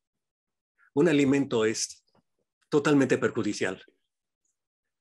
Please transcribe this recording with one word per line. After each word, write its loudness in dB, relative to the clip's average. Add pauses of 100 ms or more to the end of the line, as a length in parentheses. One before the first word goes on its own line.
(960)
un 2
alimento 0
es -6 (640)
totalmente 2
perjudicial -4 (1200)